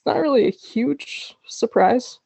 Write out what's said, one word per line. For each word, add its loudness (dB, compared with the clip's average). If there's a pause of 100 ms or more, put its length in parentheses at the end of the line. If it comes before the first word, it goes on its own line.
not -2
really 2
a 0
huge -6 (100)
surprise. 0